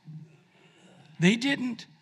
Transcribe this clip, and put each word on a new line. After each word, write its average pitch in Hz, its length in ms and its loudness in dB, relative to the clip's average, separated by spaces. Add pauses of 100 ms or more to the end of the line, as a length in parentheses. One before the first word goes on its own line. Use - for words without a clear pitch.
(1160)
They 185 180 6
didn't 254 500 -4 (160)